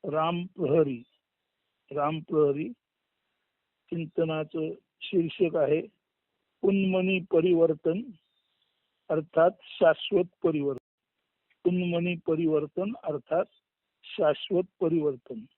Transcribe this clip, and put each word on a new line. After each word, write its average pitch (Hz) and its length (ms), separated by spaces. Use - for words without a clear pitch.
राम 170 340
प्रहरी, 151 580
राम 151 240
प्रहरी 151 500
चिंतनाचं 160 800
शीर्षक 170 540
आहे 151 260
उन्मनी 190 580
परिवर्तन 165 720
अर्थात 160 400
शाश्वत 175 600
परिवर्तन. - 1300
उन्मनी 175 460
परिवर्तन 160 680
अर्थात 156 400
शाश्वत 175 600
परिवर्तन. 147 580